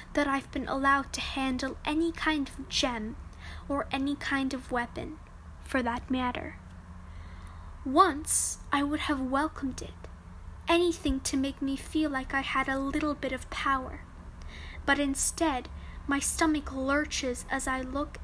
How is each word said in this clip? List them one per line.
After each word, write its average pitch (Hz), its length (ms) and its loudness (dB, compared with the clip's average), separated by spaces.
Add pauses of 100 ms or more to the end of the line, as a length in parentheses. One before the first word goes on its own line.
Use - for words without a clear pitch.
(140)
that 294 140 4
I've - 240 0
been 269 160 -2
allowed 269 460 4
to - 80 -4
handle 262 640 -2
any 320 280 2
kind 311 360 2
of - 220 -10
gem 233 460 0 (520)
or 285 240 0
any 277 240 2
kind 269 380 0
of 254 180 -6
weapon, 240 460 -2 (460)
for - 180 2
that 240 300 0
matter. 254 480 0 (1200)
Once, 302 760 4 (120)
I 277 120 4
would 294 180 2
have 285 180 0
welcomed 269 640 0
it, - 120 -8 (760)
anything 330 520 4
to - 160 0
make 269 240 0
me 269 160 0
feel 311 320 0
like 262 240 -2
I 277 80 4
had 269 260 2
a 269 120 2
little 294 340 0
bit 269 180 -2
of 254 180 -6
power. - 520 0 (840)
But 277 140 6
instead, 277 680 2 (380)
my 277 120 2
stomach 302 540 2
lurches 269 760 0
as 269 180 -2
I 262 140 0
look 277 420 -4